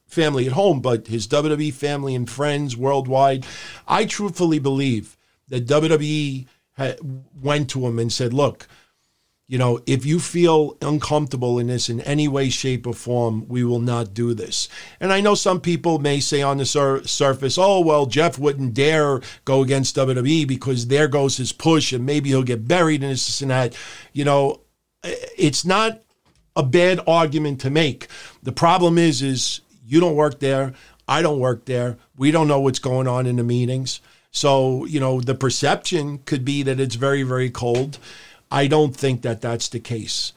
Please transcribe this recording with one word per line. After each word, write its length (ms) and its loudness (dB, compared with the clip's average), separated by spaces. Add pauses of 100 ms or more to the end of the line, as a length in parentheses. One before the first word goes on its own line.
family 400 0
at 60 -4
home, 280 2
but 280 -2
his 180 -4
W 220 0
W 200 -2
E 40 -4
family 420 -4
and 160 -4
friends 460 -4
worldwide. 680 0 (440)
I 160 2
truthfully 560 -2
believe 560 -2 (320)
that 180 -6
W 220 2
W 200 2
E 380 -4 (300)
ha-, 180 -4 (460)
went 300 -2
to 140 -4
him 140 -2
and 140 -2
said, 200 -2
"Look, 360 -2 (800)
you 100 -2
know, 280 2
if 200 0
you 140 2
feel 600 4
uncomfortable 800 0
in 80 0
this 240 -2
in 120 -4
any 260 0
way, 200 0
shape, 380 -4
or 80 -4
form, 540 -2
we 160 -2
will 160 0
not 340 -2
do 200 -2
this." 340 -6 (320)
And 120 0
I 80 2
know 140 4
some 260 0
people 380 0
may 220 0
say 220 0
on 160 0
the 60 -2
sur-, 380 0
surface, 560 0
"Oh, 220 4
well, 260 4
Jeff 320 0
wouldn't 360 -2
dare 460 2 (240)
go 180 4
against 340 0
W 180 2
W 180 0
E 120 2
because 420 -2
there 220 4
goes 300 0
his 140 -4
push 400 2
and 140 -4
maybe 220 0
he'll 160 2
get 240 -4
buried 340 2
and 80 -4
this, 160 -4
this 160 -6
and 80 -2
that." 240 0 (380)
You 120 -4
know, 360 2 (420)
i-, 140 -8 (200)
it's 280 0
not 360 0 (540)
a 80 2
bad 420 4
argument 580 2
to 80 -2
make. 360 0 (380)
The 80 -6
problem 440 4
is, 240 4
is 400 -4 (260)
you 140 4
don't 160 4
work 240 0
there. 320 0 (340)
I 140 2
don't 180 2
work 280 -2
there. 320 -4 (180)
We 140 2
don't 180 4
know 120 4
what's 180 0
going 280 0
on 200 0
in 100 0
the 80 0
meetings. 560 -2 (300)
So, 560 2
you 120 -2
know, 220 0
the 140 -2
perception 880 -2
could 180 -4
be 200 -2
that 180 -2
it's 140 -2
very, 280 0
very 280 -2
cold. 480 -2 (520)
I 160 2
don't 300 2
think 260 -2
that 200 -4
that's 260 -4
the 120 -10
case. 560 -8